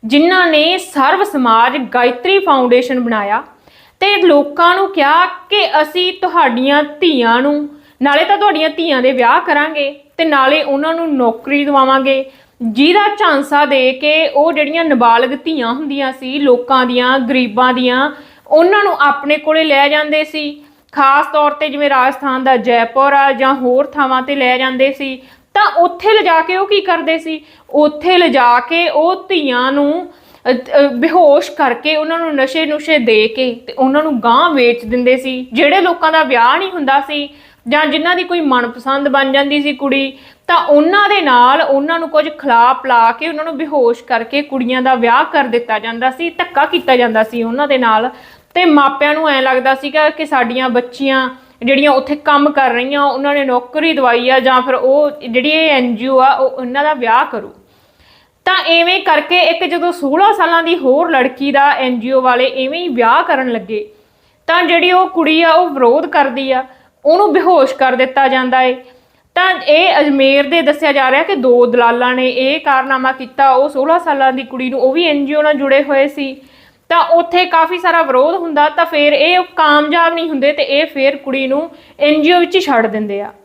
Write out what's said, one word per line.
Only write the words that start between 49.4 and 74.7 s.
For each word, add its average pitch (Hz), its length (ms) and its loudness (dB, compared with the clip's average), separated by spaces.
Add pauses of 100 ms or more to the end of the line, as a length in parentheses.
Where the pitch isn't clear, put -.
ਲੱਗਦਾ 262 340 0
ਸੀਗਾ 294 340 0
ਕਿ 311 160 -6
ਸਾਡੀਆਂ 254 440 -2
ਬੱਚੀਆਂ 254 600 -2 (340)
ਜਿਹੜੀਆਂ 277 280 2
ਉੱਥੇ 269 240 0
ਕੰਮ 294 340 2
ਕਰ 269 220 0
ਰਹੀਆਂ, 262 300 -2
ਉਹਨਾਂ 285 320 -2
ਨੇ 277 120 -2
ਨੌਕਰੀ 269 480 -2
ਦਵਾਈ 247 360 0
ਆ, 262 100 4
ਜਾਂ 254 220 2
ਫਿਰ 262 120 -2
ਉਹ 277 380 2 (180)
ਜਿਹੜੀ 247 200 0
ਇਹ 320 200 0
ਐਨ 247 260 0
ਜੀ 233 120 -6
ਓ 262 120 2
ਆ, 262 140 4
ਉਹ 262 160 0
ਉਹਨਾਂ 262 340 -6
ਦਾ 302 100 0
ਵਿਆਹ 247 320 0
ਕਰੂ। - 240 -10 (960)
ਤਾਂ 370 200 0
ਇਵੇਂ 339 360 2
ਕਰਕੇ 320 380 0
ਇੱਕ 339 240 0
ਜਦੋਂ 339 280 -2
ਸੋਲਾਂ 349 420 0
ਸਾਲਾਂ 339 300 0
ਦੀ 339 140 -2
ਹੋਰ 285 320 0
ਲੜਕੀ 269 420 -2
ਦਾ 277 200 2
ਐਨ 254 280 -2
ਜੀ 240 120 -6
ਓ 262 100 2
ਵਾਲੇ 254 240 2
ਇਵੇਂ 269 360 -4
ਹੀ 359 60 -6
ਵਿਆਹ 247 360 2
ਕਰਨ 262 280 -2
ਲੱਗੇ, 208 380 -8 (580)
ਤਾਂ 349 160 2
ਜਿਹੜੀ 339 280 2
ਉਹ 370 160 2
ਕੁੜੀ 320 340 0
ਆ, 330 100 2
ਉਹ 339 180 2
ਵਿਰੋਧ 269 360 2
ਕਰਦੀ 269 460 -2
ਆ, 262 120 -2 (420)
ਉਹਨੂੰ 339 280 2
ਬੇਹੋਸ਼ 311 420 2
ਕਰ 262 200 0
ਦਿੱਤਾ 262 320 0
ਜਾਂਦਾ 254 340 0
ਏ। 254 120 0 (640)
ਤਾਂ 370 160 0
ਇਹ 311 480 2
ਅਜਮੇਰ 277 480 2
ਦੇ 330 140 -4
ਦੱਸਿਆ 294 300 -2
ਜਾ 269 200 0
ਰਿਹਾ 285 120 0
ਕਿ 392 120 -4
ਦੋ 240 300 2
ਦਲਾਲਾਂ 240 500 0
ਨੇ 254 140 -2
ਇਹ 262 300 -2
ਕਾਰਨਾਮਾ 262 520 -2
ਕੀਤਾ। 262 400 0
ਉਹ 262 180 2
ਸੋਲਾਂ 294 300 0
ਸਾਲਾਂ 277 340 0
ਦੀ 262 100 -6
ਕੁੜੀ 254 260 -8
ਨੂੰ, 262 120 -4